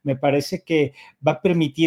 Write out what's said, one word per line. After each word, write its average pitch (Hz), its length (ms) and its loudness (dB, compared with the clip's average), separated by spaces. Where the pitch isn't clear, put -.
me 139 120 -2
parece 143 480 -2
que 147 300 0
va 151 80 2
a 151 80 -8
permitir 160 460 0